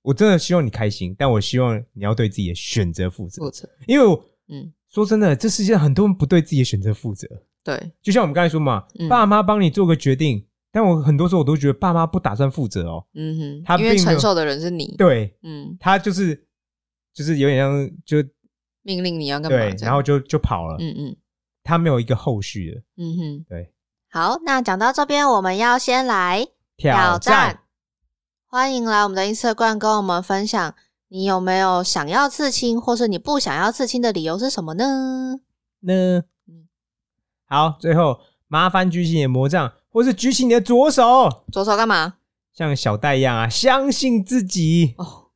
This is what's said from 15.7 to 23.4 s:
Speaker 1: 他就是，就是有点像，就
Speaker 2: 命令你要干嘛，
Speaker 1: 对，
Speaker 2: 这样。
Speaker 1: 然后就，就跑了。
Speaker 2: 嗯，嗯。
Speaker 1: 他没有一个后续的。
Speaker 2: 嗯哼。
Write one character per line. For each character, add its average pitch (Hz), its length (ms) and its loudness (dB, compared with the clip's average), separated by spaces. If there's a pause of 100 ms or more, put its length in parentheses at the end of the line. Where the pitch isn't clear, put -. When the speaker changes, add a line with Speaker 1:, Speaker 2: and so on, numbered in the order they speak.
Speaker 1:
他 196 180 2
就 196 140 -2
是， 175 340 -4 (680)
就 147 100 -12
是 151 140 -2
有 139 100 2
点 139 100 2
像， 139 320 0 (160)
就 151 120 0 (680)
Speaker 2:
命 185 160 -6
令 175 160 -4
你 147 100 -6
要 143 120 -4
干 160 100 -6
嘛， - 80 2
Speaker 1:
对， 104 180 0
Speaker 2:
这 107 100 -10
样。 - 0 -
Speaker 1:
然 120 80 0
后 143 100 0
就， 143 160 0
就 143 180 -4
跑 85 300 -2
了。 80 100 -8
Speaker 2:
嗯， 151 200 -8
嗯。 143 180 -10 (480)
Speaker 1:
他 170 140 0
没 165 100 0
有 127 140 2
一 - 20 -4
个 113 140 -2
后 110 240 -4
续 87 300 -10
的。 - 100 -14 (160)
Speaker 2:
嗯 170 180 -8
哼。 156 320 -8